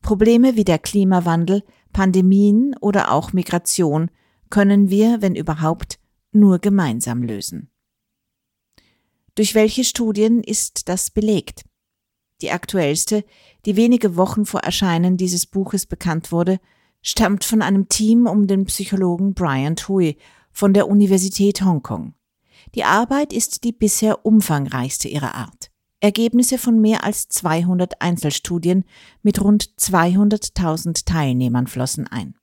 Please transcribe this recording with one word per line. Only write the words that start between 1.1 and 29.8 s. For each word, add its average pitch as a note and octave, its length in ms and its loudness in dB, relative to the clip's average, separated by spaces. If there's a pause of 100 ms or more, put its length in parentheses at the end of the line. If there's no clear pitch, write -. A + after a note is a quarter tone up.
Pandemien G3 880 2
oder G3+ 300 0
auch C#3+ 220 -2
Migration E3+ 760 -2 (400)
können G3+ 400 4
wir, G#3+ 320 2
wenn F#3 120 0
überhaupt, D#3+ 640 -6 (340)
nur G3+ 260 6
gemeinsam B2+ 640 -2
lösen. G2+ 480 -10 (1600)
Durch G#3+ 200 -2
welche A3 300 2
Studien A3 580 0
ist - 460 -8
das F#3 220 -4
belegt? G#3+ 540 -2 (760)
Die - 80 -6
aktuellste, F3 760 -2 (420)
die G3+ 100 0
wenige A3+ 400 2
Wochen F#3+ 300 0
vor - 140 -4
Erscheinen F3+ 560 0
dieses F3+ 300 -4
Buches G3 400 -6
bekannt - 460 -6
wurde, F3 260 0 (440)
stammt G3+ 420 -2
von A3 180 0
einem G3 260 0
Team A#3 380 2
um G3+ 220 2
den G3 160 0
Psychologen F#3+ 720 -2
Brian D3 420 -2
Tui F3+ 400 -2 (340)
von G3 240 2
der G3+ 140 4
Universität G3 720 2
Hongkong. C3 520 -2 (600)
Die A#3+ 80 -4
Arbeit B3+ 500 0
ist - 300 -6
die A#3 80 -2
bisher G#3+ 560 -2
umfangreichste C#3+ 800 0
ihrer C#3+ 300 -8
Art. - 340 -16 (300)
Ergebnisse A#3 580 2
von A3+ 220 2
mehr G#3+ 240 2
als - 240 -6
zweihundert F3+ 760 -2
Einzelstudien F3 840 -2 (380)
mit G3+ 180 2
rund G#3 400 2